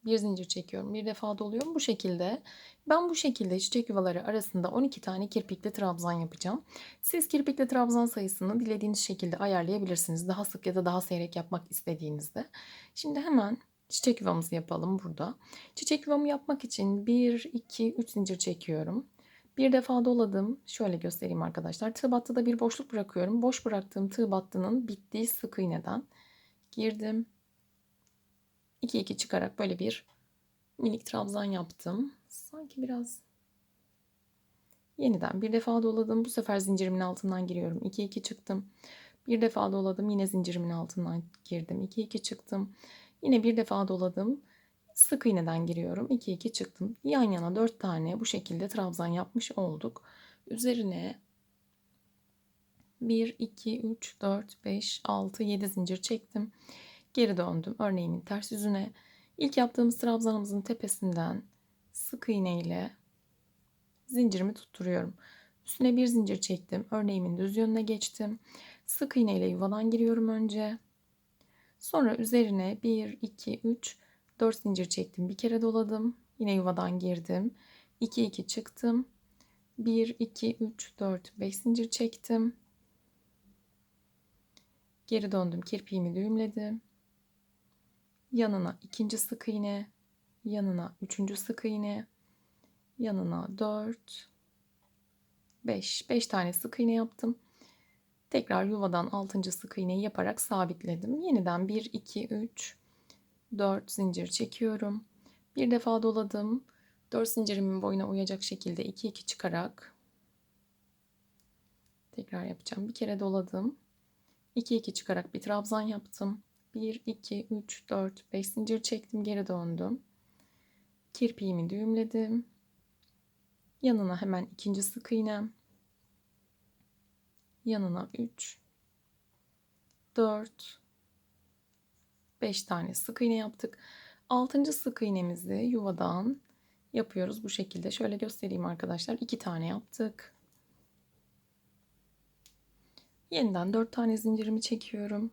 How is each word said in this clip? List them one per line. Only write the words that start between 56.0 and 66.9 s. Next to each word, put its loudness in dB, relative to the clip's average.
Geri 6
döndüm 0
örneğimin 0
ters -6
yüzüne. 0
İlk 0
yaptığımız 4
trabzanımızın 2
tepesinden -2
sık -8
iğne 2
ile -2
zincirimi 2
tutturuyorum. -4
Üstüne 4
bir 6
zincir 2
çektim. -2